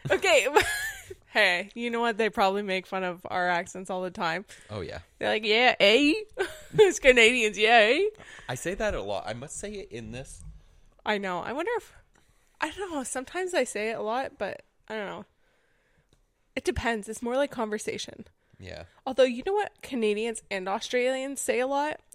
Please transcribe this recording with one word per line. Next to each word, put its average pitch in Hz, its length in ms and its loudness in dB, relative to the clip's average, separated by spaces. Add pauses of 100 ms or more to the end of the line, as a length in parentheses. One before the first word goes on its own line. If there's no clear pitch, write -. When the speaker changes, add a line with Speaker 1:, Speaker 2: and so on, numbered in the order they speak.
(100)
Speaker 1:
Okay. 320 420 4
<laughs> 302 40 4 (720)
Hey, 196 440 2
you 233 160 -4
know 233 100 -2
what? 233 180 0
They 220 120 2
probably 196 320 2
make 190 240 -4
fun 190 180 -6
of 180 160 -6 (100)
our 180 180 0
accents 185 420 -4
all 185 120 -4
the 185 80 -6
time. 180 340 -4 (260)
Speaker 2:
Oh, 107 100 -8
yeah. - 180 -8 (200)
Speaker 1:
They're 214 100 -2
like, 214 160 0
"Yeah, 226 360 4
eh?" 262 340 6 (320)
<laughs> - 320 -8
It's 403 200 8
Canadians, 233 600 6
"Yeah, 220 220 8
eh?" 247 220 6 (460)
Speaker 2:
I 127 60 -4
say 170 200 -6
that 202 200 -4
a 123 80 -4
lot. 98 240 -4
I 107 80 -6
must 123 240 -14
say 202 140 -10
it 196 200 -14
in 113 200 -10
this. 131 300 -14 (640)
Speaker 1:
I 208 120 0
know. 185 220 -4
I - 120 -8
wonder 339 240 -4
if, - 160 -10 (680)
I 311 120 -2
don't 370 200 -10
know. 285 120 -6
Sometimes 349 500 -8
I 277 100 2
say 220 260 -6
it 226 80 -6
a - 40 -6
lot, 233 360 -4
but - 240 -8 (260)
I 214 80 -10
don't 208 100 -8
know. 180 180 -12 (1300)
It 262 80 -8
depends. 233 440 -2
It's 220 140 -10
more 240 140 -2
like 277 140 2
conversation. - 720 -6 (340)
Speaker 2:
Yeah. 85 260 -14 (220)
Speaker 1:
Although, 262 180 4
you 254 220 -2
know 392 80 -2
what 415 180 -2 (100)
Canadians 220 680 -2
and 190 180 -4
Australians 262 720 -2
say 233 200 0
a 254 60 0
lot? 277 340 -2 (140)